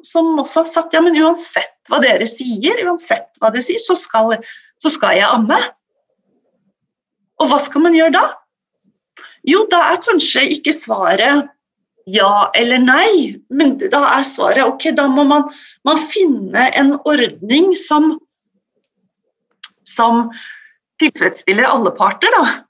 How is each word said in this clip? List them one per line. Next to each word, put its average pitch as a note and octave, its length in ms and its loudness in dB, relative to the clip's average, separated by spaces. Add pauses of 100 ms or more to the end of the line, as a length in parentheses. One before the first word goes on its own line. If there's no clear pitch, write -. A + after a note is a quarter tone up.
som E4 360 0
også D#4+ 220 -2
har E4 60 -8
sagt, E4 260 -4
"Ja, E4 60 4
men E4+ 160 2
uansett E4 580 -2 (140)
hva B3+ 140 0
dere A3 260 2
sier, B3+ 560 -4
uansett - 440 -4 (120)
hva A3 120 2
dere A#3+ 120 -4
sier, - 160 -4
så C4 160 0
skal, A3 380 -2 (460)
så D4+ 120 -2
skal G3 260 0
jeg G3+ 100 2
amme." B3 300 0 (1800)
Og C4+ 120 0
hva D4 100 2
skal C#4+ 240 -2
man E4+ 80 4
gjøre D#4+ 220 4
da? C5+ 100 4 (1200)
Jo, F4 240 4
da F4 220 4
er F4 100 -2
kanskje D4 460 0 (100)
ikke D4+ 160 -2
svaret A3 720 0 (640)
ja G3+ 480 2
eller A#3+ 260 0
nei, D4 520 2 (160)
men C#4 280 2
da C#4+ 240 -2 (140)
er C4+ 100 -2
svaret, C#4 400 -2
ok, C4+ 320 -4
da C#4+ 140 2
må C#4+ 160 2
man, C#4+ 180 2 (400)
man D#4 140 2
finne B3 680 -2 (100)
en C#4 180 2
ordning C4+ 800 0
som, D#4 380 0 (1700)
som A#3 460 0 (680)
tilfredsstiller - 680 0
alle A3 260 0
parter, G#3 400 0
da. E4+ 360 0